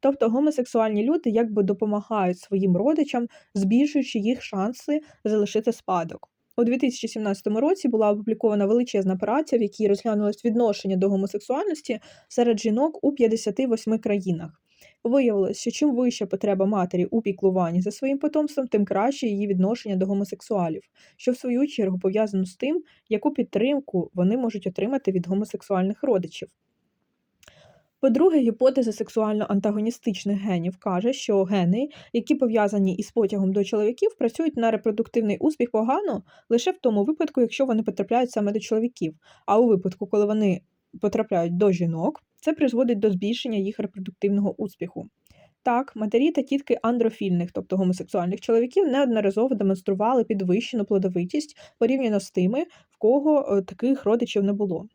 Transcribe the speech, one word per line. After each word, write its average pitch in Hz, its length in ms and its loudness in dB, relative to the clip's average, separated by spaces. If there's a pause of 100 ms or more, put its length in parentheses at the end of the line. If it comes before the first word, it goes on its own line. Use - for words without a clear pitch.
Тобто 277 280 2
гомосексуальні 233 760 0
люди 294 260 0
якби 214 320 0
допомагають 202 760 -2
своїм 190 380 0
родичам, 269 520 0 (260)
збільшуючи 240 640 0
їх 226 240 -2
шанси 254 580 -4 (240)
залишити 214 480 0
спадок. - 580 -6 (260)
У 240 80 2
дві 240 120 2
тисячі 247 320 -2
сімнадцятому 214 520 -2
році 320 280 0
була 220 240 2
опублікована 208 540 0
величезна 202 500 0
праця, 240 420 0
в 233 40 2
якій 208 260 -2
розглянулось 208 560 0
відношення 214 520 0
до 190 120 2
гомосексуальності 233 920 -2 (280)
серед 240 320 2
жінок 254 420 0
у 285 100 2
п'ятдесяти 226 540 0
восьми 220 320 -2
країнах. 185 600 -4 (440)
Виявилось, 233 540 2
що - 120 -4
чим 285 260 0
вища 240 300 0
потреба 196 400 0
матері 185 380 0
у 226 180 0
піклуванні 185 580 0
за 202 100 -2
своїм 277 280 -2
потомством, 294 480 -2
тим 208 180 2
краще 226 420 -2
її 208 200 -2
відношення 202 500 0
до 185 100 0
гомосексуалів, 196 760 -4 (340)
що - 160 -2
в 247 40 -2
свою 254 300 0
чергу 190 320 -2
пов'язано 190 480 0
з - 100 -18
тим, 311 260 -2 (260)
яку 214 220 0
підтримку 254 840 -2
вони 185 220 2
можуть 226 300 -4
отримати 208 460 -2
від 175 140 -2
гомосексуальних 190 760 -2
родичів. 190 460 -2 (1500)
По-друге, 302 380 4
гіпотеза 247 520 2
сексуально-антагоністичних 208 1500 -2
генів 185 380 -2
каже, 202 360 -2
що 202 320 0
гени, 196 440 2 (240)
які - 220 0
пов'язані 208 600 2
із - 160 -6
потягом 196 420 0
до 196 120 2
чоловіків, 226 540 0
працюють 302 380 -2
на 233 140 2
репродуктивний 220 680 -2
успіх 285 320 0
погано 262 520 -2 (260)
лише 240 220 2
в 359 80 -4
тому 208 260 2
випадку, 311 360 -2
якщо 247 260 2
вони 226 160 0
потрапляють 226 480 -2
саме 208 220 -2
до 214 80 -2
чоловіків. 220 540 -4 (320)
А 208 120 4
у 247 80 6
випадку, 190 400 0
коли 208 200 2
вони 208 340 0 (400)
потрапляють 185 560 0
до 196 160 4
жінок, 170 500 -2 (220)
це 311 80 0
призводить 240 460 2
до 214 120 2
збільшення 208 480 -2
їх 196 200 -4
репродуктивного 202 840 -2
успіху. 180 460 -10 (540)
Так, 254 340 -2
матері 233 340 2
та 294 120 -2
тітки 269 400 -2
андрофільних, 220 720 0
тобто 185 240 -4
гомосексуальних 185 640 -2
чоловіків, 254 460 2
неодноразово 240 680 2
демонстрували 202 720 0
підвищену 202 600 0
плодовитість 185 720 -2 (220)
порівняно 233 420 2
з 196 100 -14
тими, 202 320 0 (280)
в - 80 -20
кого, 277 580 2
е, 196 60 2
таких 247 420 -2
родичів 226 380 0
не 196 100 0
було. 196 420 -4